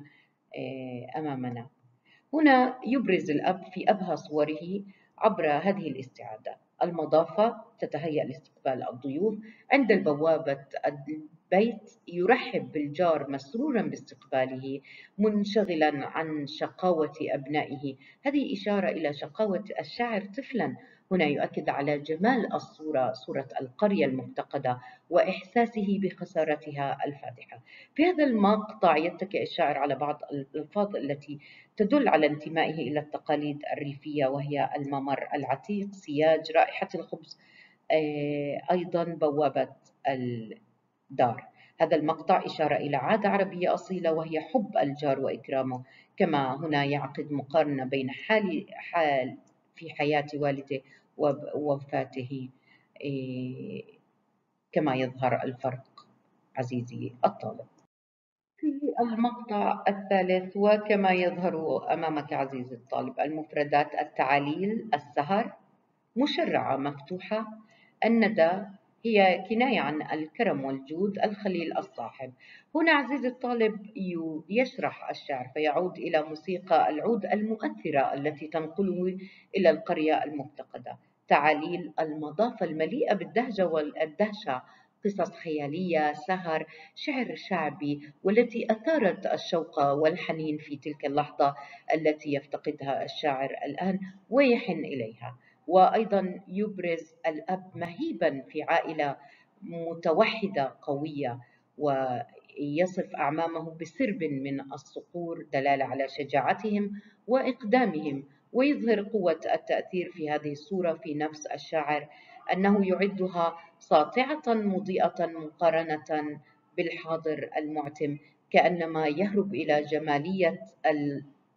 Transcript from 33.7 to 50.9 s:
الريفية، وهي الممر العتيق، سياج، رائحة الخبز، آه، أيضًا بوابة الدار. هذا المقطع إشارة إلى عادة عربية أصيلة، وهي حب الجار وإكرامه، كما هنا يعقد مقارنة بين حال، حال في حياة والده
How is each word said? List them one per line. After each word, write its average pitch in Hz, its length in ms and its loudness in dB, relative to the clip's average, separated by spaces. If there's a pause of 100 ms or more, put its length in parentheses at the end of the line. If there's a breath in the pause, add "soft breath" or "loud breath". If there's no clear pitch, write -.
الريفية، 147 540 -2
وهي 143 500 -2
الممر 139 580 -4
العتيق، 147 580 -4
سياج، 151 600 2
رائحة - 420 2
الخبز، - 440 -10 (520 soft breath)
آه، 147 800 0
أيضًا 175 340 0
بوابة 147 640 0 (400)
الدار. 127 1400 -4 (320 soft breath)
هذا 160 160 4
المقطع 156 500 2
إشارة 147 300 0
إلى 143 200 -2
عادة 202 320 2
عربية 190 460 2
أصيلة، 175 380 0
وهي 160 280 -2
حب 196 360 -2
الجار 139 440 2
وإكرامه، 127 640 -2 (340 loud breath)
كما 139 400 2 (100)
هنا 143 180 2
يعقد 143 480 -2
مقارنة 143 520 2
بين 131 260 -2
حال، 196 600 0
حال 147 680 0 (360)
في 160 160 -14
حياة 147 440 0
والده 139 460 -2 (360 soft breath)